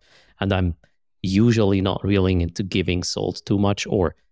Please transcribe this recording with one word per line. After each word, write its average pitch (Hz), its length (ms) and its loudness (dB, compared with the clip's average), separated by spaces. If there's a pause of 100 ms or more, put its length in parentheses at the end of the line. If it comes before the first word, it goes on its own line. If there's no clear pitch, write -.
(400)
And 98 140 0
I'm 92 220 0 (460)
usually 101 600 2
not 95 220 -2
really 95 300 2
into 87 300 -2
giving 87 400 -2
salt - 420 -6
too 107 140 0
much, 101 280 0
or 87 280 0 (160)